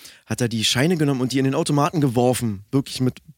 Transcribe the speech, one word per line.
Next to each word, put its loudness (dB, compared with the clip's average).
hat -4
er 0
die -4
Scheine 0
genommen 0
und -2
die 0
in 2
den 0
Automaten 0
geworfen. 0
Wirklich -2
mit -2